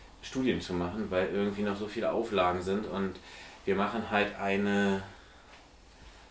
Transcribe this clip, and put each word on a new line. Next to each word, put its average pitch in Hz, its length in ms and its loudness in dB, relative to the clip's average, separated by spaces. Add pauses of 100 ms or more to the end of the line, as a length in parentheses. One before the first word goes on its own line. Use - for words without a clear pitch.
(240)
Studien 123 360 0
zu 90 140 -4
machen, 90 380 -2
weil 92 180 4
irgendwie 101 320 0
noch 101 160 0
so 104 80 -4
viele 101 260 -2
Auflagen 92 520 2
sind. 98 240 0
Und 95 300 -2 (480)
wir 98 100 4
machen 101 340 0
halt 101 300 2
eine, 98 640 2 (1300)